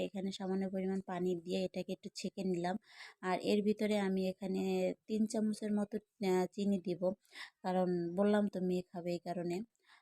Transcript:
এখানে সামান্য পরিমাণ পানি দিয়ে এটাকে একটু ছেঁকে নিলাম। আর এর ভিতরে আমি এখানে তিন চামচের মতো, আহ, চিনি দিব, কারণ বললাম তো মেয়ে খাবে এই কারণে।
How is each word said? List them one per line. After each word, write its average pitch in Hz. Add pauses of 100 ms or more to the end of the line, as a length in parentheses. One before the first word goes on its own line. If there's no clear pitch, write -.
এখানে 190
সামান্য 190
পরিমাণ 190
পানি 180
দিয়ে 180
এটাকে 185
একটু 196
ছেঁকে -
নিলাম। 180 (440)
আর 185
এর 208
ভিতরে 214
আমি 190
এখানে 190 (420)
তিন 220
চামচের 214
মতো, 208 (280)
আহ, 185
চিনি 202
দিব, 175 (580)
কারণ 185 (260)
বললাম 208
তো 196
মেয়ে 180
খাবে 175
এই 175
কারণে। 175 (460)